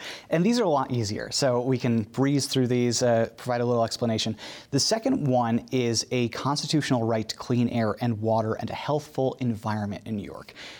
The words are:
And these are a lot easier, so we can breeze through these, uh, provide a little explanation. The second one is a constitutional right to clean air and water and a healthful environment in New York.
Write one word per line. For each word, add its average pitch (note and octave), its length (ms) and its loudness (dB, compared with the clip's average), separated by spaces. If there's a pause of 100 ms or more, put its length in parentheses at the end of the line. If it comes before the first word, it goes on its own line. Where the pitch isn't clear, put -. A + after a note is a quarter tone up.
(300)
And E3+ 160 4
these A#3+ 140 4
are - 20 2
a F#3+ 60 2
lot C3+ 240 2
easier, A2+ 400 -2
so B2 280 2
we C3 160 2
can A#2 280 0
breeze C#3 420 0
through C3 220 2
these, B2 340 2
uh, A#2 340 4
provide A#2+ 240 -2
a A#2+ 40 0
little A#2+ 200 2
explanation. A2 520 -2 (340)
The C#3 80 0
second A3 480 0
one A#2+ 460 2
is A#2 400 0
a B2 160 2
constitutional C3+ 760 0
right A2+ 260 0
to - 60 -8
clean A#2+ 360 2
air A2 300 0
and A#2 200 0
water A2 340 2
and - 160 -6
a - 40 -8
healthful C#3+ 640 -2
environment G#2+ 680 -4
in A2 80 -6
New G2 100 -4
York. - 300 -14 (240)